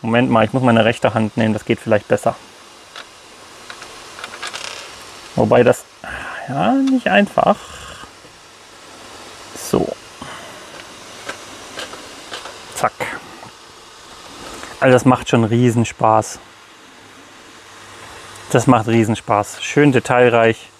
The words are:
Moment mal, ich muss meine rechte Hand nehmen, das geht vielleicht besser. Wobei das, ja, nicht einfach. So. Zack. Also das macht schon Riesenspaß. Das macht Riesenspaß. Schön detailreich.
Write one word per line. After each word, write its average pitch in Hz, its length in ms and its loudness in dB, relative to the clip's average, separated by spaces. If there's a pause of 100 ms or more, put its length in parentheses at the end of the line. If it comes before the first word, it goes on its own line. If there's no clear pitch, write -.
Moment 120 300 2
mal, 110 140 6
ich 110 80 -4
muss 131 100 0
meine 113 220 6
rechte 117 280 0
Hand 110 240 -2
nehmen, 113 160 2
das 104 120 -6
geht 117 140 -2
vielleicht 107 280 0
besser. - 280 0 (3000)
Wobei 120 280 4
das, 123 220 2 (640)
ja, 156 240 0
nicht 269 340 0
einfach. 202 480 2 (2000)
So. - 360 -4 (2750)
Zack. - 180 -4 (1900)
Also 131 140 4
das 123 120 4
macht 127 240 0
schon 117 160 4
Riesenspaß. 113 920 2 (2250)
Das 123 160 2
macht 117 200 4
Riesenspaß. 110 760 0
Schön 147 280 4
detailreich. 120 800 4 (100)